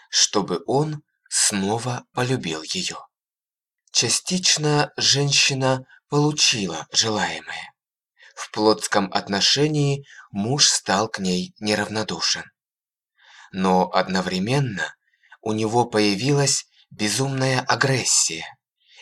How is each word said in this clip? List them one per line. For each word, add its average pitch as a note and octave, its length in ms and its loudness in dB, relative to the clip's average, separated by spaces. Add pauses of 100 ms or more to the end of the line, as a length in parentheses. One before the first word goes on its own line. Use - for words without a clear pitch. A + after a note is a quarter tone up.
чтобы - 560 0
он D3 380 -2 (260)
снова A#2 840 -2
полюбил A#2+ 500 -2
ее. F2+ 340 -6 (960)
Частично D3+ 1040 0
женщина C3 880 2 (240)
получила B2+ 840 0
желаемое. F2+ 800 -4 (640)
В - 160 -12
плотском G#2+ 640 2
отношении C#3 920 0 (260)
муж A#2 380 0
стал G#2 380 0
к - 120 -8
ней F2+ 400 -2
неравнодушен. G#2 840 -2 (1080)
Но F#2 400 2
одновременно F#2+ 1040 0 (460)
у A2 120 -2
него A2 320 2
появилась A#2+ 800 2 (240)
безумная C3 720 -2
агрессия, A#2 960 0 (440)